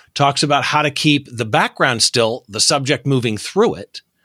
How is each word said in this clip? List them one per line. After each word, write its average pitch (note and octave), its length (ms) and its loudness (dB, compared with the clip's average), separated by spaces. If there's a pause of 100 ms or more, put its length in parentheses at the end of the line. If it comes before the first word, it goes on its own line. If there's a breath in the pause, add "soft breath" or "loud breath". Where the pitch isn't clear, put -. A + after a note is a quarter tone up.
(140 soft breath)
Talks C#3+ 280 2
about C#3+ 220 2
how D3+ 180 0
to D3 80 0
keep C#3+ 400 0
the A#2 160 -6
background C#3 560 0
still, A#2 460 0
the G#2 120 -6
subject C#3 460 0
moving A#2 320 0
through F#3+ 380 0
it, - 260 -16 (220)